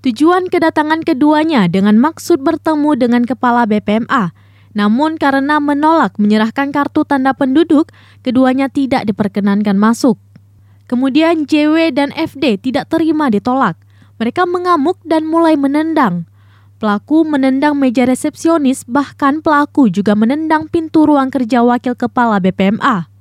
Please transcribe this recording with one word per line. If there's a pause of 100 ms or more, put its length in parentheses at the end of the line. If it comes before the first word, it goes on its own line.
Tujuan
kedatangan
keduanya
dengan
maksud
bertemu
dengan
kepala
B
P
M
A. (400)
Namun
karena
menolak
menyerahkan
kartu
tanda
penduduk, (320)
keduanya
tidak
diperkenankan
masuk. (720)
Kemudian
J
W (160)
dan
F
D
tidak
terima
ditolak. (400)
Mereka
mengamuk
dan
mulai
menendang. (580)
Pelaku
menendang
meja
resepsionis,
bahkan
pelaku
juga
menendang
pintu
ruang
kerja
wakil
kepala
B
P
M
A. (140)